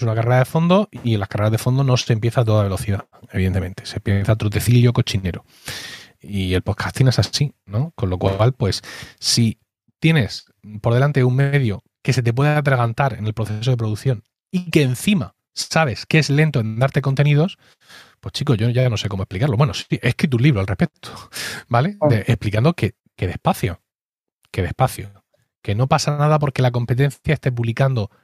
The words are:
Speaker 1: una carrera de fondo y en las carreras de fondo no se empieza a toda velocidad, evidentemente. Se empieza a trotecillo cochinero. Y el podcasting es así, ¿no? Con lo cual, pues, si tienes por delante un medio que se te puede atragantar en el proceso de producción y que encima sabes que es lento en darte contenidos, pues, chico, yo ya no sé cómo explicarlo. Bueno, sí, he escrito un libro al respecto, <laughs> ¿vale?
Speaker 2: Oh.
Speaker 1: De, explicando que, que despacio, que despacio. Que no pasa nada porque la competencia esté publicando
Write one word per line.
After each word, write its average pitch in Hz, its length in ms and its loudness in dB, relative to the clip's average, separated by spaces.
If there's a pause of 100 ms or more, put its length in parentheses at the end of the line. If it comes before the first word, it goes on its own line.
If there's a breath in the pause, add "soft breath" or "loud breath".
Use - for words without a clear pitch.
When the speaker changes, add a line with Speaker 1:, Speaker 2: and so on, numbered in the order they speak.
Speaker 1:
una 113 120 0
carrera 117 260 2
de 131 60 4
fondo 175 460 2
y 120 220 -2
en 101 80 0
las 95 80 -4
carreras 104 240 0
de 107 40 2
fondo 131 280 0
no 127 100 4
se - 160 0
empieza 117 300 0
a 117 40 0
toda 107 180 4
velocidad, 98 420 -2 (260)
evidentemente. 92 540 -2
Se - 120 -12
empieza 98 360 0
a - 20 2
trotecillo 117 560 4
cochinero. 95 540 -2 (720 loud breath)
Y 95 340 -4
el 90 100 0
podcasting 95 440 -2
es 123 120 2
así, - 340 -4 (120)
¿no? 120 300 -4
Con 95 140 -4
lo 92 100 -4
cual, 101 340 0
pues, - 280 -2 (380 loud breath)
si - 380 -2 (420)
tienes 160 460 0 (360)
por 117 120 2
delante 135 300 2
un 127 140 2
medio 139 440 0 (220)
que 147 80 2
se 127 100 0
te 117 120 0
puede 139 180 2
atragantar 139 640 0
en 98 120 -6
el 110 80 -2
proceso 107 380 -2
de 123 60 0
producción 110 460 -2 (280)
y 180 180 -4
que 156 140 4
encima 127 500 0 (200)
sabes - 520 -2
que 160 140 4
es 139 100 2
lento 147 300 2
en 110 180 -2
darte 135 240 0
contenidos, 143 560 2 (600 soft breath)
pues, - 140 -12
chico, 139 220 0
yo 110 140 0
ya 127 200 2
no 104 80 0
sé - 120 -4
cómo 95 140 -4
explicarlo. 110 340 -2
Bueno, 139 160 4
sí, - 160 -10
he 120 200 -2
escrito 127 280 0
un 113 60 2
libro 139 180 4
al 95 60 -2
respecto, - 420 -4
<laughs> - 600 -14
¿vale? 143 300 0
Speaker 2:
Oh. 151 100 4
Speaker 1:
De, 110 100 4
explicando 110 540 0
que, - 220 -2 (200)
que 95 120 -4
despacio, - 540 -4 (680)
que - 100 -2
despacio. 101 600 -2 (380)
Que 101 140 -4
no 127 120 0
pasa 147 300 0
nada 151 220 4
porque 139 220 -2
la 127 100 4
competencia 120 600 0
esté 135 160 -2
publicando 120 600 -2 (120)